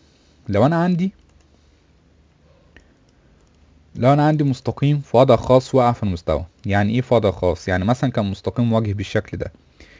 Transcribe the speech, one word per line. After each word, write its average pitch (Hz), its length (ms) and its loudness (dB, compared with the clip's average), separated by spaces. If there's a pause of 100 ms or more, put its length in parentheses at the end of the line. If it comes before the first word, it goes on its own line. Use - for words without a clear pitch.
(500)
لو 101 160 2
انا 165 100 2
عندي، 180 360 -2 (2750)
لو 123 180 4
انا 147 140 2
عندي 156 160 2
مستقيم 139 560 -2
في - 180 -2
وضع 127 180 6
خاص 127 400 2
واقع 120 160 4
في 117 120 -4
المستوى، 85 420 -4 (200)
يعني 101 280 0
ايه 123 80 -2
في - 120 -2
وضع 107 180 2
خاص؟ 87 360 -2
يعني 92 180 -2
مثلًا 123 260 -2
كان 107 200 -2
مستقيم 117 420 -2
وجهي 110 200 0
بالشكل 101 440 -6
ده، - 140 -8 (480)